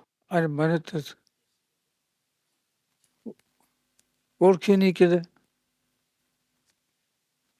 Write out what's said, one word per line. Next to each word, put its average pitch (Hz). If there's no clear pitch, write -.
અને 170
મને 156
તો 175
ઓળખી 190
નહીં," 190
કીધે. 175